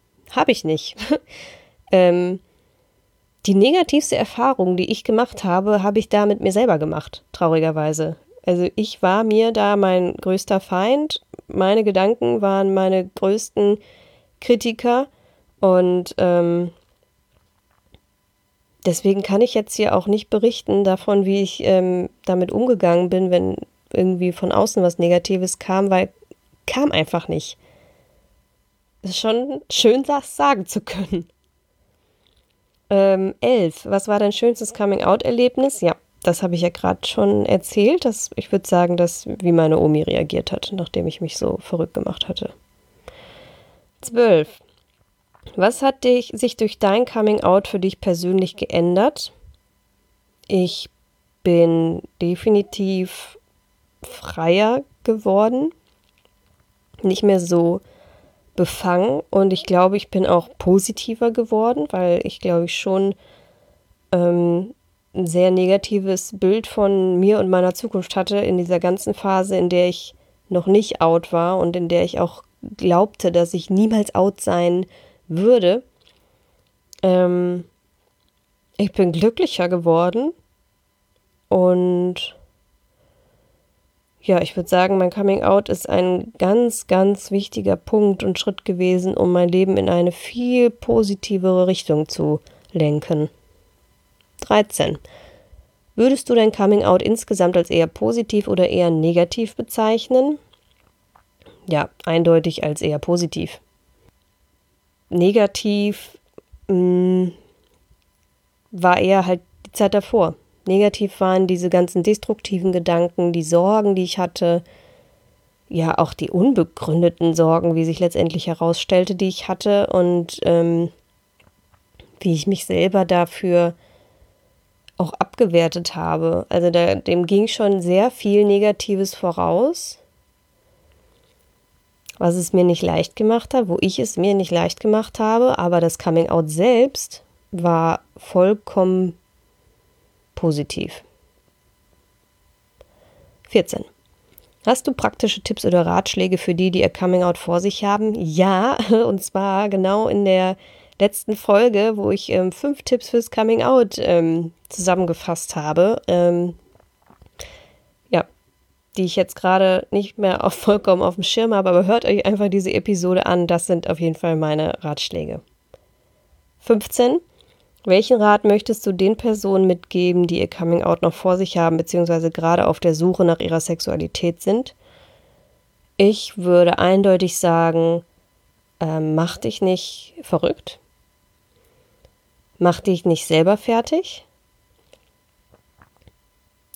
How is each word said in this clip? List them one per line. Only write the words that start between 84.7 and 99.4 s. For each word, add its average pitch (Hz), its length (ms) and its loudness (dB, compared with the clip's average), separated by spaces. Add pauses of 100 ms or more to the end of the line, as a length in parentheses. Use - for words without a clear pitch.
mein 180 120 0
Coming 196 340 -2
Out 196 240 0
ist - 200 -6
ein 180 500 -2
ganz, 233 500 0
ganz 196 420 0
wichtiger 196 460 -2
Punkt 208 480 0
und 190 160 -2
Schritt - 240 -8
gewesen, 185 520 0
um 180 140 2
mein 180 180 2
Leben 185 280 2
in 190 120 0
eine 175 220 2
viel 247 600 0
positivere 196 960 0
Richtung 156 400 -2
zu 151 320 -2 (320)
lenken. 151 580 -2 (1080)
Dreizehn. 208 580 0 (960)
Würdest 262 340 0
du 247 60 0
dein 220 160 4
Coming 208 340 2
Out 180 180 4
insgesamt 190 540 0
als 175 140 0
eher 170 160 2
positiv 214 640 -4
oder 185 200 0
eher 175 220 0
negativ 170 640 0